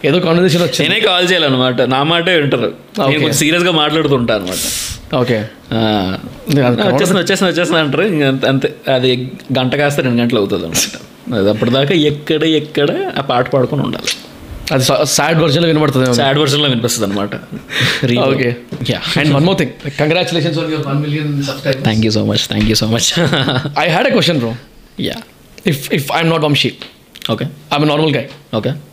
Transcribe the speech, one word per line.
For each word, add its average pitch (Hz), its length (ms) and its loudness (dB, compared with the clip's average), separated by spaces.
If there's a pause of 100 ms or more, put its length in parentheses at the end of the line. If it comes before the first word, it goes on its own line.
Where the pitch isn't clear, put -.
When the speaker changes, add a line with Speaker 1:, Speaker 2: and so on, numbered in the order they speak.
Speaker 1:
ఏదో 156 140 4
కాన్వర్సేషన్ 175 440 4
వచ్చింది. 151 260 0
Speaker 2:
నేనే 208 180 2
కాల్ 180 240 2
చేయాలన్నమాట. 131 500 2
నా 131 220 2
మాటే 170 340 2
వింటారు. 143 260 2
నేను - 420 -4
Speaker 1:
Okay. 143 160 2
Speaker 2:
కొంచెం 143 120 0
సీరియస్గా 165 380 2
మాట్లాడుతూ 151 440 2
ఉంటాను 117 260 0
అనమాట. 90 160 -6 (600)
Speaker 1:
ఓకే. 123 200 2
Speaker 2:
ఆ. 107 80 -2 (300)
Speaker 1:
అది 113 60 0
Speaker 2:
"ఆ, 104 340 0 (480)
వచ్చేస్తున్నా, 123 220 2
Speaker 1:
కాన్వర్సేషన్ 180 320 2
Speaker 2:
వచ్చేస్తున్నా, 185 360 0
వచ్చేస్తున్నా" 160 320 0
అంటారు. 143 180 0
ఇంక 175 200 0
అంత-, 135 240 0
అంతే. 135 280 0 (200)
అది 127 380 0 (260)
గంట 127 160 0
కాస్త 143 260 0
రెండు 120 220 2
గంటలు 120 160 2
అవుతుంది 95 260 0
అనమాట. - 360 -4 (340)
అది 101 160 2
అప్పటిదాకా 123 440 0
ఎక్కడ, 151 500 0
ఎక్కడ 156 760 0
ఆ - 20 -2
పాట 127 300 0
పాడుకొని 135 320 0
ఉండాలి. - 220 -4 (680)
Speaker 1:
అది 131 120 2
సా-, 139 200 2
సాడ్ 147 340 2
వెర్షన్‌లో 165 300 2
వినబడుతుంది 143 380 2
ఏమో. 123 80 2
Speaker 2:
సాడ్ 139 240 2
వెర్షన్‌లో 147 300 2
వినిపిస్తది 113 360 0
అనమాట. 101 300 -4
Re-, - 840 -2
Speaker 1:
Okay. 131 340 2 (300)
Speaker 2:
yeah. 120 400 -2
Speaker 1:
And - 20 0
one 139 160 4
more 175 160 4
thing. 151 100 0 (200)
Congratulations 165 680 0
on 156 120 -2
your 156 160 -4
one 139 200 -2
million 147 240 -2
subscribers. 139 600 -2
Speaker 2:
Thank 110 180 2
you 107 120 2
so 104 120 0
much. 107 220 -2
Thank 107 180 2
you 107 140 2
so 110 80 -2
much. 117 260 0
<laughs> 143 680 0
Speaker 1:
I 165 100 0
had 240 100 2
a 247 100 2
question, 165 200 2
bro. 117 140 -2 (500)
Speaker 2:
Yeah. - 160 -6 (500)
Speaker 1:
If, 170 300 -2
if 139 60 -2 (180)
I'm 165 120 2
not 156 120 2
Vamshi. 143 260 0 (640)
Speaker 2:
Okay. 131 160 -4 (280)
Speaker 1:
I'm 143 60 2
a 151 60 2
normal 156 220 2
guy. - 480 -6
Speaker 2:
Okay. 123 140 -2 (200)